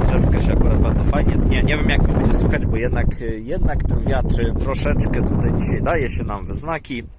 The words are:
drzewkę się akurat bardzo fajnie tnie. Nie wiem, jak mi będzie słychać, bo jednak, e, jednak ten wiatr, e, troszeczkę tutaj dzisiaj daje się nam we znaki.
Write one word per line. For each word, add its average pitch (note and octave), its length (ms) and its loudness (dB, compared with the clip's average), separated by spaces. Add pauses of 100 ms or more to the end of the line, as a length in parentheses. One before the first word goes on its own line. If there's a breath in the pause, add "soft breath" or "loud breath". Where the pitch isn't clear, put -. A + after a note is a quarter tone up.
drzewkę - 380 2
się - 120 2
akurat - 280 2
bardzo - 220 2
fajnie - 340 2
tnie. - 260 2
Nie D3+ 140 2
wiem, D3 120 0
jak C#3 180 2
mi - 60 2
będzie - 200 2
słychać, - 320 0
bo - 120 0
jednak, A#2 300 0 (140)
e, A#2+ 40 -6
jednak A#2 580 -2
ten - 200 0
wiatr, C3 380 0
e, A#2 120 0
troszeczkę C3 760 0
tutaj - 220 0 (100)
dzisiaj - 200 -2
daje C#3 280 0
się - 140 -4
nam G2 220 -6
we F#2+ 80 -8
znaki. C#3+ 500 -8 (160)